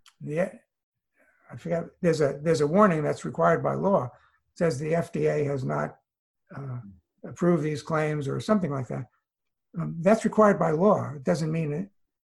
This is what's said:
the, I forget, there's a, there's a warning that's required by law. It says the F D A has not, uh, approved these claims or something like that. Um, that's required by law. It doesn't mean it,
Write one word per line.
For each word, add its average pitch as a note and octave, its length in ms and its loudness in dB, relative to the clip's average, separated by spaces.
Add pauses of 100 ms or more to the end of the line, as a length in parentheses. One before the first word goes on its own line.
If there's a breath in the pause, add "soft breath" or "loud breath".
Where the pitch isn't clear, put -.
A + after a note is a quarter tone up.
(200)
the, D3+ 400 -4 (880)
I C3+ 60 -16
forget, E3+ 300 -4 (140)
there's D#3+ 200 2
a, D3 200 0
there's D#3+ 200 2
a D3 60 2
warning E3+ 360 4
that's D3 220 -4
required D#3+ 380 2
by C#3 120 0
law. D#3+ 300 2
It - 540 -18
says D#3+ 200 0
the D#3 160 -4
F E3 160 -2
D D3+ 160 -2
A D3+ 180 0
has C#3 200 -4
not, D3 320 -4 (600)
uh, C3+ 220 -10 (460)
approved E3+ 380 0
these D3+ 200 -4
claims D3+ 460 -2
or C3+ 120 -4
something F3+ 300 0
like C3+ 180 -6
that. C#3 180 -8 (720)
Um, D#3+ 220 -6
that's G3 240 4
required G#3 340 4
by D#3+ 120 2
law. D#3 440 2
It C#3+ 100 -12
doesn't D#3+ 280 -2
mean D#3+ 200 -2
it, F#3 160 -6 (360)